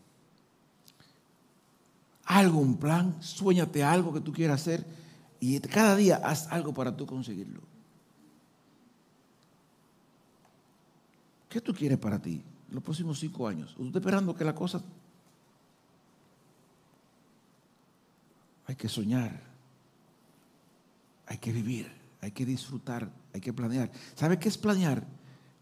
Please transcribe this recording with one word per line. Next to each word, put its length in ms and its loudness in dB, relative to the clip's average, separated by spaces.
Algo, 360 6
un 180 4
plan, 420 2
suéñate 640 2
algo 280 4
que 80 -4
tú 120 -6
quieras 300 2
hacer 240 -2
y 220 0
cada 360 4
día 280 6
haz 260 -2
algo 220 -2
para 240 -4
tú 80 -8
conseguirlo. 560 -10
¿Qué 120 -4
tú 120 -2
quieres 260 2
para 220 -2
ti 220 -8
los 140 -8
próximos 380 -6
cinco 260 -6
años? 280 -8
¿O 20 -20
tú 100 -8
estás 140 -4
esperando 340 0
que 100 -4
la 100 0
cosa? 280 -6
Hay 80 -8
que 140 -4
soñar, 520 -2
hay 120 -10
que 140 -4
vivir, 340 -4
hay 120 -8
que 120 -6
disfrutar, 640 -6
hay 80 -10
que 120 -6
planear. 400 -2
¿Sabe 220 2
qué 100 -2
es 100 0
planear? 480 2